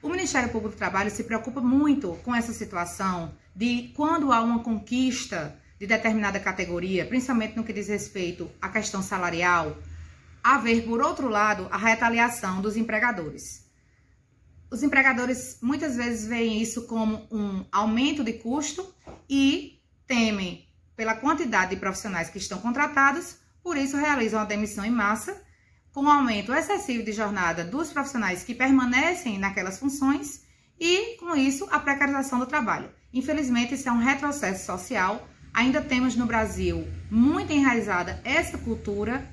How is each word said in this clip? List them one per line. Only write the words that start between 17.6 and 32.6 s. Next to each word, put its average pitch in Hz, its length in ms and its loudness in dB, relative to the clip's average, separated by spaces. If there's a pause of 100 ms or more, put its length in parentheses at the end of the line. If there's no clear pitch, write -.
aumento 233 520 2
de 226 100 -2
custo 285 600 -6 (360)
e 277 500 2 (260)
temem 214 600 0 (280)
pela 220 180 0
quantidade 226 560 2
de 190 100 -4
profissionais 190 500 -4
que - 80 -12
estão 190 200 -8
contratados, 277 760 2 (260)
por 349 140 -4
isso 277 200 0
realizam 254 440 2
a 214 40 0
demissão 208 400 -4
em 220 60 0
massa, 240 520 0 (500)
com 277 120 -2
o 294 60 6
aumento 233 420 4
excessivo 302 520 0
de 220 80 -4
jornada 190 520 0
dos 285 260 -4
profissionais 226 520 -2
que 240 120 -8
permanecem 262 840 2
naquelas 196 400 -4
funções 277 640 -2 (360)
e, 370 400 0
com 339 180 -2
isso, 277 340 2
a - 80 2
precarização 277 600 0
do 254 80 0
trabalho. 214 440 -2 (220)